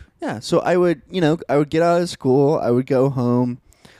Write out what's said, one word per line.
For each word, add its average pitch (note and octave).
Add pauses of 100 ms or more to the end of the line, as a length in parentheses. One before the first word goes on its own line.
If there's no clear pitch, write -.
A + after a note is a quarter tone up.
(220)
Yeah, D#3+
so D#3
I E3+
would, F3
you F#3
know, D#3+ (120)
I C3+
would D3+
get D#3+
out E3+
of F3
school, C#3
I -
would B2
go C3+
home, B2 (400)